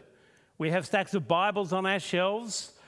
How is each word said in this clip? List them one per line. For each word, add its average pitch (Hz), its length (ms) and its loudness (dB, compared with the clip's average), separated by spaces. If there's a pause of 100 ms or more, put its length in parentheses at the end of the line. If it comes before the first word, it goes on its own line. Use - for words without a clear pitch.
(580)
We 156 140 0
have 170 140 0
stacks 196 280 0
of 180 140 0
Bibles 185 460 2
on 190 120 0
our 190 140 2
shelves, 196 760 -2 (140)